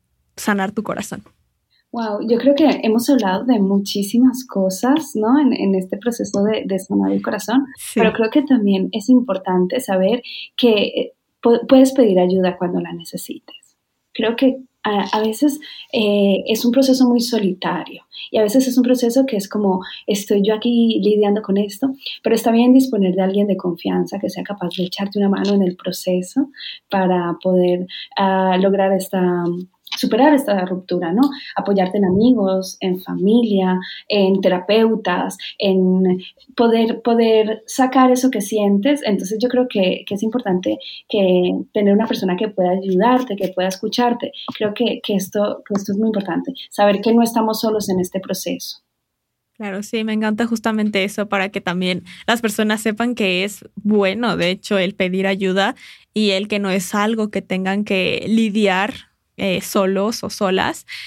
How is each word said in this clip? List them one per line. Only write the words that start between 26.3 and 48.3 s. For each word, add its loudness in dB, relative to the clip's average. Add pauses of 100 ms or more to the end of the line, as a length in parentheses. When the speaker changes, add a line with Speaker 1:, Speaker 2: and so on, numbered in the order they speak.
Speaker 2:
para 0
poder, 2 (320)
ah, 2
lograr 2
esta, 0 (540)
superar 4
esta 0
ruptura, -4
¿no? 2 (340)
Apoyarte 0
en 2
amigos, 2
en -2
familia, 2 (300)
en 2
terapeutas, 0 (220)
en 2 (360)
poder, 2
poder 2
sacar 2
eso 2
que -2
sientes. 0
Entonces, -2
yo 2
creo 0
que, 0
que -6
es -4
importante -2 (320)
que 2 (220)
tener 4
una 4
persona -2
que -2
pueda 0
ayudarte, 2
que -4
pueda -4
escucharte. -2 (260)
Creo -2
que, -4
que -2
esto, -4
que -6
esto -4
es -2
muy 0
importante, -4 (160)
saber 2
que 2
no 6
estamos 0
solos -2
en 0
este -4
proceso. -8 (760)